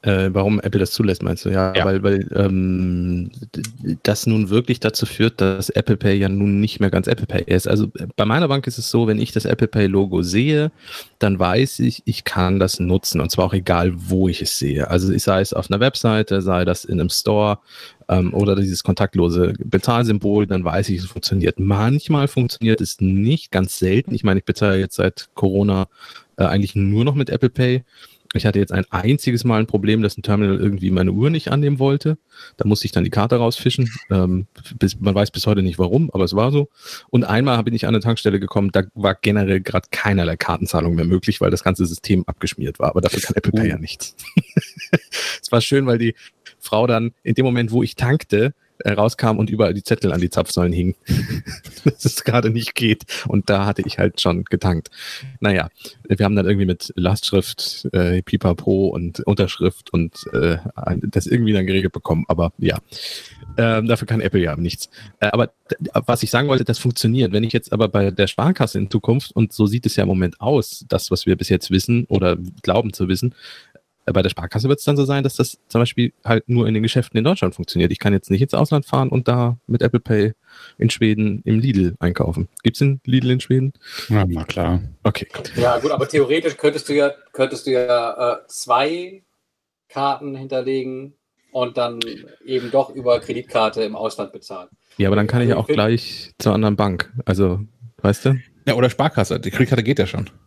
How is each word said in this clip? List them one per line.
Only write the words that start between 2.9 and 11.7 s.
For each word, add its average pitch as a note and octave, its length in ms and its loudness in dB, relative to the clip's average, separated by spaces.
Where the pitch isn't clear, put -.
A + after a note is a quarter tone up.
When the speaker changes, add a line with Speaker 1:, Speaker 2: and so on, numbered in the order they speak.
Speaker 1:
d-, - 80 -8
d-, - 400 -8
das - 240 0
nun G#2+ 240 2
wirklich A#2+ 280 0
dazu - 280 -2
führt, - 340 0
dass F#2+ 300 0
Apple A2 260 0
Pay G2+ 220 2
ja G2 100 2
nun G2+ 320 0
nicht G#2+ 180 -2
mehr G2 120 2
ganz F#2 160 0
Apple - 200 0
Pay F2+ 180 -2
ist. - 220 0
Also, G#2 200 2
äh, E2+ 160 -10
bei G#2+ 120 0
meiner C#3+ 220 0
Bank C3+ 180 -2
ist A#2+ 100 -6
es A#2+ 140 -8
so, A#2 160 2
wenn G#2+ 120 2
ich A2+ 140 -4
das - 140 -2
Apple - 220 0
Pay G#2 180 2
Logo F#2+ 340 2
sehe, C#3+ 520 0
dann G2 180 2
weiß F#2 400 0